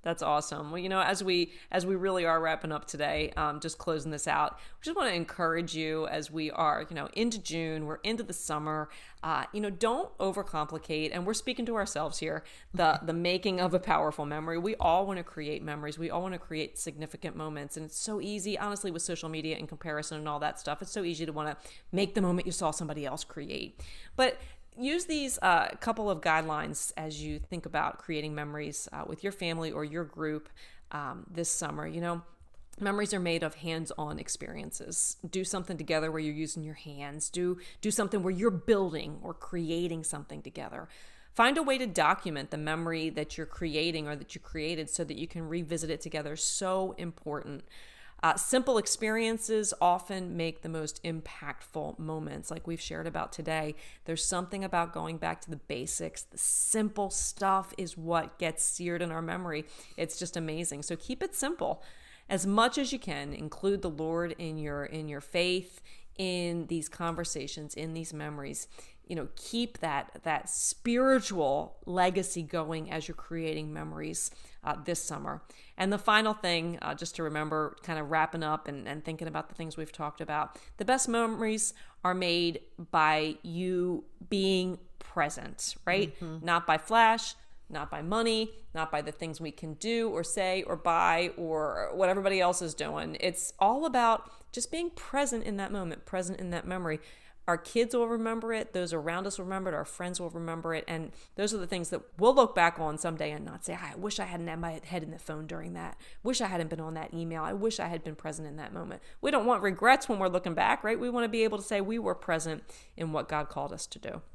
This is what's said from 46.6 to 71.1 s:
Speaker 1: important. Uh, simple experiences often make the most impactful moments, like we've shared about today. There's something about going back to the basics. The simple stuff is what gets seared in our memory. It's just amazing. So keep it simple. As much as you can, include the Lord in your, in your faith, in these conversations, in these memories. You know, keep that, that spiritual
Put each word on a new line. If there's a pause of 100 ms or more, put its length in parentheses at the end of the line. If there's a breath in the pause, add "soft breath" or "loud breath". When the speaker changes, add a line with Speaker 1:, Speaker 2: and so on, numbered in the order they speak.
Speaker 1:
important. (600 loud breath)
Uh,
simple
experiences
often
make
the
most
impactful
moments,
like
we've
shared
about
today. (300 loud breath)
There's
something
about
going
back
to
the
basics.
The
simple
stuff
is
what
gets
seared
in
our
memory. (320 loud breath)
It's
just
amazing.
So
keep
it
simple. (440 loud breath)
As
much
as
you
can,
include
the
Lord
in
your,
in
your
faith, (380 loud breath)
in
these
conversations,
in
these
memories. (400 loud breath)
You
know,
keep
that,
that (520)
spiritual